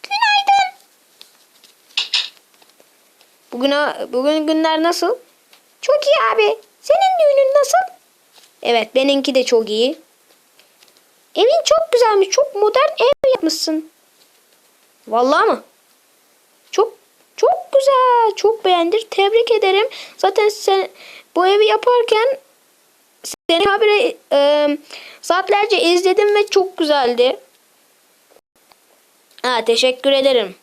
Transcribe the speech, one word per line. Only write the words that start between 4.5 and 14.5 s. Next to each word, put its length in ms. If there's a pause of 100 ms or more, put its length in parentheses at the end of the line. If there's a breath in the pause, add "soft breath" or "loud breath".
nasıl? 340 (640)
Çok 240
iyi 300
abi. 240 (220)
Senin 400
düğünün 380
nasıl? 380 (640)
Evet, 320
benimki 400
de 100
çok 240
iyi. 300 (1400)
Evin 300
çok 280
güzelmiş. 380
Çok 240
modern 460
ev 340
yapmışsın. 560 (1160)